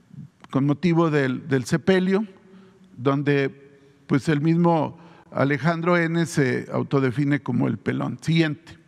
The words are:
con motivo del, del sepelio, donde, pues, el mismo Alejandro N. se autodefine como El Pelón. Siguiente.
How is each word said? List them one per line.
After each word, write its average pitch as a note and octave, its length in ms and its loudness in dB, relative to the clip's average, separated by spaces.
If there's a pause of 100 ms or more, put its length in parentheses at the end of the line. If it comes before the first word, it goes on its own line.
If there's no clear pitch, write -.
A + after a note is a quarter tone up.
(500)
con C#3 160 0
motivo E3 460 2
del, C3+ 360 -2
del C3+ 180 0
sepelio, F#3+ 600 0 (720)
donde, C#3 540 0 (580)
pues, D3 220 0
el D3 100 2
mismo E3 600 0 (320)
Alejandro E3 680 0
N. E3 280 0
se B2+ 460 0
autodefine C3+ 720 0
como C3 260 -2
El A#2 100 -2
Pelón. C3 440 -4
Siguiente. D#3+ 560 -2 (100)